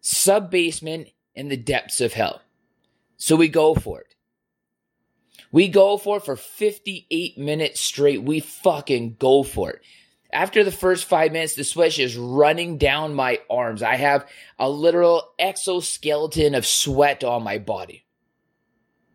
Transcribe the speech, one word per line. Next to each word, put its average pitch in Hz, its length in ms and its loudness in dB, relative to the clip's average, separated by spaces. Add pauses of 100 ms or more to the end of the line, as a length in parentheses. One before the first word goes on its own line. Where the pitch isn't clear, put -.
Sub-basement 170 1040 -2 (260)
in 139 140 -12
the 139 80 -4
depths 123 460 -4
of 117 100 -2
hell. - 300 -4 (720)
So - 200 2
we 165 120 4
go 156 260 4
for 87 260 -6
it. - 140 -20 (1400)
We 180 180 6
go 196 280 6
for 202 220 -4
it 190 60 -10
for 135 120 -6
fifty-eight 185 1000 -6
minutes 151 420 -4
straight. 139 420 0
We 151 180 -2
fucking 135 760 -2
go 135 240 6
for 98 280 -6
it. - 100 -16 (500)
After 190 320 0
the 196 80 2
first 185 360 0
five 160 260 2
minutes, 160 220 -4
the 139 100 -8
sweat 160 340 0
is 123 200 -2
running 147 580 0
down 147 380 -2
my 127 340 -2
arms. 113 340 -4
I 117 140 0
have 143 320 0 (300)
a 131 100 0
literal 170 580 2 (120)
exoskeleton 156 1160 -2
of 123 120 -2
sweat 139 580 2
on 120 180 -2
my 104 140 -6
body. 98 480 -10 (1120)